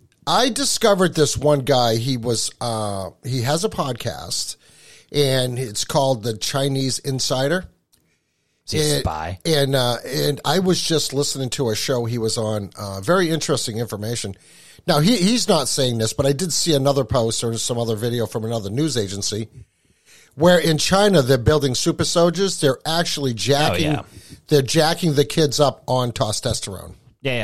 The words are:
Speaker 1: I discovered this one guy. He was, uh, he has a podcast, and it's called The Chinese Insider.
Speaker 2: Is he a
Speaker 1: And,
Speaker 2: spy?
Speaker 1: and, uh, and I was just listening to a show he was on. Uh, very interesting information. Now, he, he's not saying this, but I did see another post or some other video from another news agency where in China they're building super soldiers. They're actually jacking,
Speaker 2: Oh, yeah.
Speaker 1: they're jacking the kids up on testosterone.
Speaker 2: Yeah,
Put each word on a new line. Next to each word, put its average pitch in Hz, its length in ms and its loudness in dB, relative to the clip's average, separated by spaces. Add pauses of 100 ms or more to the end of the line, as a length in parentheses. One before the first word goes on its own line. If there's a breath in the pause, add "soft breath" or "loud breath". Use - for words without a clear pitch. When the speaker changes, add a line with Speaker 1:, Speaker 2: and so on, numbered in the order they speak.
(280)
Speaker 1:
I 214 220 4
discovered 202 680 2
this 156 220 2
one 143 220 4
guy. 123 380 2
He 127 200 -2
was, 113 420 -2
uh, 104 520 -6 (120)
he 127 200 -4
has 151 200 0
a 220 60 -2
podcast, - 880 -6 (540 soft breath)
and 131 460 0
it's 117 280 -6
called 135 380 0
The 113 140 -4
Chinese 135 600 -2
Insider. 139 680 -2 (1000)
Speaker 2:
Is - 60 -10
he 156 80 -2
a 151 160 2
Speaker 1:
And, 143 60 -2
Speaker 2:
spy? 80 440 -6
Speaker 1:
and, 143 300 2
uh, 123 300 0
and 147 400 -2
I 151 140 2
was 180 220 2
just - 320 -2
listening 135 380 -4
to 127 180 -2
a 107 60 0
show 123 300 -2
he 117 120 -4
was 110 200 -2
on. 107 400 -4
Uh, 98 240 -10
very 170 280 2
interesting 143 480 -2
information. 107 580 -6 (500 loud breath)
Now, 156 140 2
he, 190 160 4
he's 196 320 2
not 156 220 2
saying 127 300 0
this, 110 120 0
but 139 140 -2
I 143 80 4
did 156 180 -4
see - 220 2
another 139 320 4
post 117 380 0
or 113 140 -2
some 120 200 -2
other 117 180 0
video 117 300 -2
from 110 180 -6
another 110 260 -4
news 131 280 -2
agency 101 500 -4 (880 soft breath)
where 175 220 6
in 160 220 2
China 196 420 4
they're 131 160 4
building 131 380 2
super 170 300 -2
soldiers. 175 540 2
They're 185 260 2
actually 156 500 -2
jacking, 135 520 0
Speaker 2:
Oh, 151 40 0
yeah. - 440 -8 (120)
Speaker 1:
they're 147 160 6
jacking 160 500 2
the 139 120 4
kids 147 340 0
up 143 280 2
on 127 240 0
testosterone. 104 840 -4 (260)
Speaker 2:
Yeah, 131 120 -2 (100)